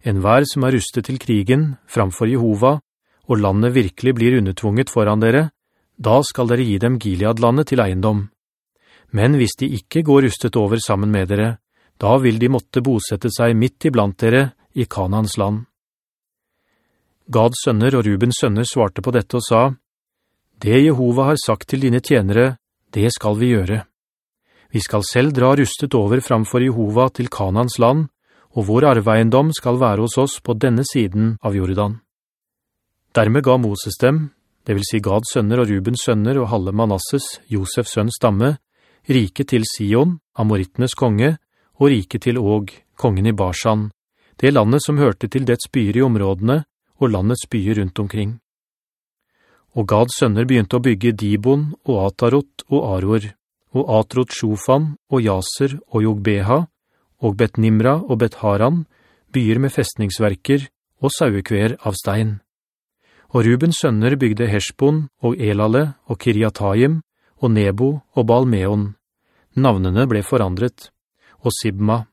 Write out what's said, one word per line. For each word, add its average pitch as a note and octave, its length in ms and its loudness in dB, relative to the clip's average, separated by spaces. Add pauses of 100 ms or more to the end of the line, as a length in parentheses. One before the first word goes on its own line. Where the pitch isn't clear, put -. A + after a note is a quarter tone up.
enhver G#2+ 480 4
som C3 160 0
er C3 80 2
rustet A2+ 320 -4
til C3 120 -6
krigen, B2+ 580 0 (100)
framfor A2 400 -2
Jehova, A#2 520 2 (460)
og A2+ 140 0
landet G#2 340 2
virkelig B2 420 0
blir A#2+ 220 2
undertvunget G#2 540 -2
foran G#2+ 320 0
dere, C#3 260 2 (460)
da A#2 320 2
skal A#2+ 240 -2
dere A#2+ 160 0
gi G2+ 100 0
dem A#2+ 220 0
Gilead-landet A2+ 720 0
til B2+ 80 2
eiendom. G2+ 480 0 (840)
Men B2+ 280 2
hvis A2+ 200 0
de C3+ 200 -2
ikke - 240 -4
går C#3 240 4
rustet A2+ 320 -2
over G#2+ 240 0
sammen G#2 280 -2
med G2 200 0
dere, G#2+ 260 0 (400)
da A2 220 2
vil A#2+ 200 2
de B2 120 2
måtte B2+ 320 -2
bosette A2+ 480 -2
seg A#2 240 2
midt B2+ 320 0
iblant G#2+ 320 0
dere B2 320 2 (240)
i B2+ 160 -2
Kanaans G2+ 480 -2
land.» G#2 260 -2 (1700)
Gads A#2+ 320 2
sønner B2 320 2
og A#2 100 0
Rubens G#2+ 340 0
sønner A#2 280 0
svarte G#2 340 -2
på B2 140 -4
dette A#2+ 240 -2
og A2 40 -8
sa: A2+ 180 2 (1000)
«Det A2 240 4
Jehova C3 480 2
har D3+ 80 0
sagt - 320 -4
til C3+ 120 -2
dine B2 160 2
tjenere, A#2+ 580 2 (340)
det A2+ 200 0
skal G#2+ 280 -2
vi B2 120 2
gjøre. G#2 300 0 (960)
Vi G#2+ 80 0
skal G#2 240 -2
selv C3+ 240 0
dra C3 240 2
rustet C#3 400 -2
over A2 240 2
framfor A#2+ 400 0
Jehova A#2 480 0
til A#2+ 240 -6
Kanaans G#2+ 480 -2
land, C3+ 300 2 (420)
og G#2 160 -4
vår B2+ 240 4
arveeiendom A2+ 640 2
skal B2 240 -2
være G#2+ 240 2
hos A#2 160 -2
oss C#3 240 -2
på A#2 160 -4
denne B2 240 0
siden G#2+ 560 -2
av G2+ 160 -4
Jordan.» G2+ 460 -2 (1120)
Dermed A#2 320 2
ga B2+ 80 6
Moses G#2+ 460 -4
dem, C#3+ 300 0 (360)
det G#2+ 80 0
vil G2+ 160 -4
si A2+ 80 0
Gads G#2 320 -2
sønner A#2+ 320 0
og G#2+ 80 -2
Rubens G2+ 320 -2
sønner A#2+ 380 0
og G2 100 -4
halve G2 240 -2
Manasses, A2 720 -2
Josefs G#2 480 -4
sønns A2+ 240 -2
stamme, A#2+ 380 0 (500)
riket B2+ 460 0
til A2+ 100 0
Sion, A#2+ 540 0 (180)
amorittenes A2 640 -2
konge, B2 380 0 (420)
og C#3+ 120 6
riket A2 360 -2
til B2 120 -2
Og, G#2 320 0 (260)
kongen G#2 300 0
i A2+ 80 0
Bashan, G#2 560 -2 (500)
det C3 100 4
landet B2 320 2
som D3 160 -2
hørte A2+ 320 0
til C3 160 -2
dets A#2+ 240 -2
byer A2 260 0
i B2+ 60 4
områdene, A2 600 0 (360)
og B2+ 120 2
landets G2 400 -2
byer G#2+ 280 -2
rundt F#2+ 200 -6
omkring. G#2+ 380 -6 (1400)
Og G#2+ 160 -2
Gads A#2 280 2
sønner A#2 280 0
begynte B2 320 0
å A#2+ 40 -6
bygge A#2 360 2
Dibon B2 540 0 (100)
og A#2 220 -2
Atarot B2 640 -2
og C#3 160 0 (100)
Aroer, G2+ 380 -2 (420)
og C3+ 160 -2
Atrot A#2 400 0
Shofan C3 600 -2 (180)
og C3 120 2
Jaser G#2+ 520 -2 (160)
og A2 140 0
Jogbeha, G#2+ 580 0 (560)
og G#2 160 -2
Bet A2+ 240 -2
Nimra A2+ 400 2
og C3 220 -4
Bet A#2 180 -2
Haran, A#2 460 0 (500)
byer A#2 240 2
med C3+ 160 -2
festningsverker A2 960 -2 (340)
og C#3 80 0
sauekveer G#2+ 720 -2
av G#2 160 -4
stein. G#2+ 400 -2 (960)
Og A#2 80 4
Rubens C3 400 2
sønner A#2+ 320 2
bygde A#2+ 320 0
Heshbon C#3 600 -2 (100)
og A#2+ 160 -2
Elale A2 640 0 (100)
og - 160 -6
Kiryatayim A2 800 0 (420)
og A#2+ 80 2
Nebo G#2+ 380 2 (260)
og A#2 140 2
Balmeon. G#2 640 2 (640)
Navnene G2+ 480 2
ble G#2+ 160 0
forandret, A2 680 -4 (520)
og B2 160 0
Sibma. G#2+ 540 -2